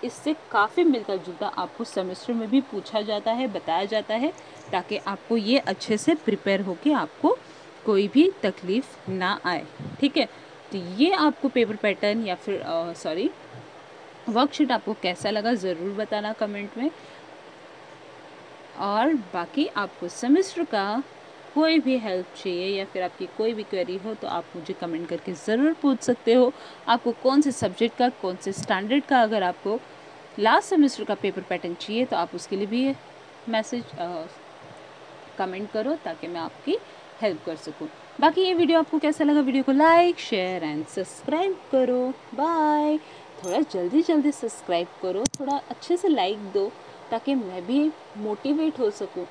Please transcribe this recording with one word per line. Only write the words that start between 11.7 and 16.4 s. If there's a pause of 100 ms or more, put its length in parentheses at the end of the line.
pattern
या
फिर,
अ,
sorry, (1000)
worksheet
आपको
कैसा
लगा
ज़रूर
बताना
comment